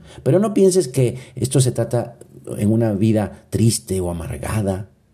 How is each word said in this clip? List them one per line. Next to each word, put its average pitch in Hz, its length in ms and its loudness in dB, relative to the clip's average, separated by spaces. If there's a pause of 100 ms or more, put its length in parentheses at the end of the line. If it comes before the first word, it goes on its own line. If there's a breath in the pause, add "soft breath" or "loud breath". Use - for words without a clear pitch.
(240 loud breath)
Pero 143 160 4
no 185 140 0
pienses 185 340 4
que 127 300 0 (180 loud breath)
esto 131 260 2
se 123 100 2
trata 117 460 -4 (400)
en 104 140 2
una 113 220 2
vida 107 560 0
triste 101 520 0
o 90 80 -4
amargada. 95 800 -6 (240)